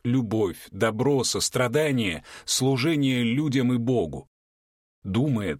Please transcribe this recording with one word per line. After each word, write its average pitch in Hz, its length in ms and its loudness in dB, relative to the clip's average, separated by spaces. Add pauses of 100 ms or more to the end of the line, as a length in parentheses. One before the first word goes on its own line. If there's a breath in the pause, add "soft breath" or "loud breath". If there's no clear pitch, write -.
любовь, 110 640 0
добро, 113 540 0
сострадание, 120 1000 0 (220 loud breath)
служение 131 800 0
людям 127 500 0
и 123 40 2
Богу. 104 520 -2 (760)
Думая 104 560 0